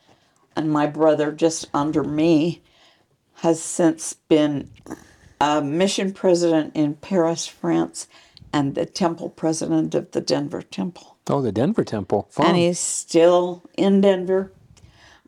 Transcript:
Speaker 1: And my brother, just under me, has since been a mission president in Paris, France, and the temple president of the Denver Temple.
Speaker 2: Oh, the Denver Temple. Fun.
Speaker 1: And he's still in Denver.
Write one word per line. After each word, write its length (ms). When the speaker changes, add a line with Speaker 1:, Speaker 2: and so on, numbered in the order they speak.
Speaker 1:
And 160
my 160
brother, 440
just 420
under 300
me, 580
has 260
since 520
been 560
a 200
mission 520
president 600
in 200
Paris, 520
France, 600
and 240
the 100
temple 440
president 640
of 160
the 100
Denver 400
Temple. 540
Speaker 2:
Oh, 120
the 100
Denver 320
Temple. 480
Fun. 160
Speaker 1:
And 100
he's 220
still 840
in 240
Denver. 500